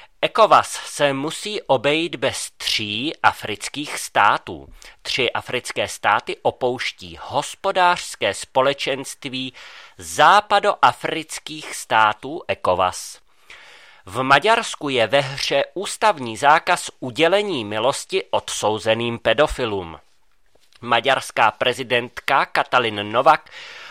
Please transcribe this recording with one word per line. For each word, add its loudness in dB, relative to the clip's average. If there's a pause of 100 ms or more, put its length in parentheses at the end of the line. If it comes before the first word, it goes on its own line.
(220)
ecowas 4
se -2
musí -6
obejít 0
bez -4
tří -6 (100)
afrických -4
států. -2 (340)
Tři -2
africké -6
státy -2
opouští -4
hospodářské -2
společenství -4 (460)
západoafrických 2
států 0
ecowas. -2 (840)
V -4
Maďarsku 2
je 2
ve 4
hře -2 (100)
ústavní -2
zákaz 2 (100)
udělení 0
milosti -2
odsouzeným -2
pedofilům. 0 (800)
Maďarská 0
prezidentka -2
Katalin 0
Novak 4 (400)